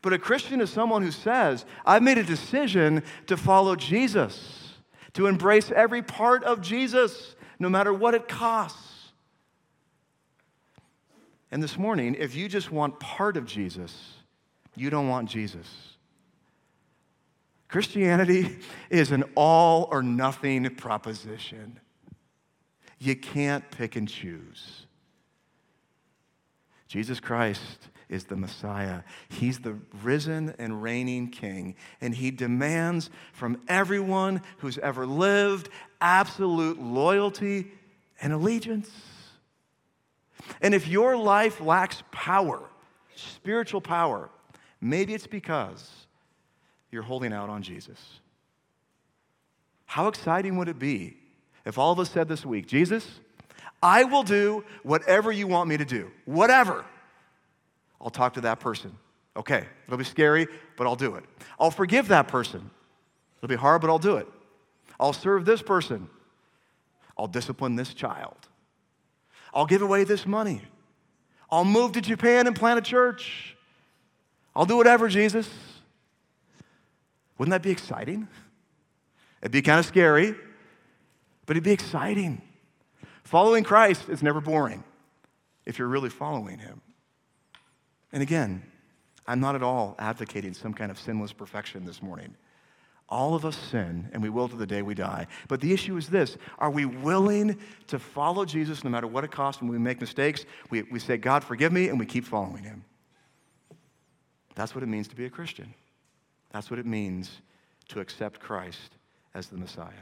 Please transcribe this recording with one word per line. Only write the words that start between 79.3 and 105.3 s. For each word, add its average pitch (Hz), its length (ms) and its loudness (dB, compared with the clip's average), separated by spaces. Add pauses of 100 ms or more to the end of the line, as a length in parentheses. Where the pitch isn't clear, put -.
It'd - 100 -6
be 135 120 4
kinda 151 200 8
scary, 170 520 6 (1120)
but 156 100 0
it'd 160 80 0
be 202 80 6
exciting. 190 720 -2 (800)
Following 220 400 6
Christ 208 460 6
is 143 120 -4
never 147 200 2
boring 143 420 -2 (800)
if - 140 -10
you're 123 100 -2
really 131 220 -2
following 117 480 -8
him. - 240 -18 (1300)
And 139 100 -2
again, 135 400 -2 (640)
I'm 123 140 -2
not 139 140 0
at 127 80 -4
all 123 360 -2
advocating 107 540 -8
some 107 220 -10
kind 107 160 -8
of 92 80 -14
sinless 107 340 -8
perfection 98 540 -14
this 85 160 -16
morning. 92 340 -16 (720)
All 135 260 -2
of 160 120 -4
us 151 100 -6
sin, 90 560 -6
and 110 100 -6
we 107 60 -4
will 123 180 -2
to 123 100 -10
the 110 100 -8
day 101 160 -4
we 101 100 -6
die. 95 340 -8 (220)
But 131 140 -4
the 165 100 0
issue 190 240 -4
is 156 140 -8
this, 175 260 0 (220)
are 151 120 0
we 143 140 -2
willing 190 720 2 (280)
to 143 120 -6
follow 170 460 -2
Jesus 156 400 -4
no 131 60 -4
matter 117 160 -4
what 127 180 -4
it 151 60 -10
costs 139 320 -4
when 120 80 -4
we 120 80 -4
make 120 200 -2
mistakes? 139 460 -2 (240)
We, 110 140 -4
we 120 160 -8
say, 123 180 -2
"God, 131 260 2
forgive 139 300 0
me," 180 160 2
and 135 100 -2
we 110 60 -2
keep 120 220 -6
following 98 380 -6
him. 104 200 -18 (1700)
That's 110 200 -8
what 131 100 -8
it 120 40 -6
means 107 200 -6
to - 80 -20
be 123 80 -10
a 127 60 -12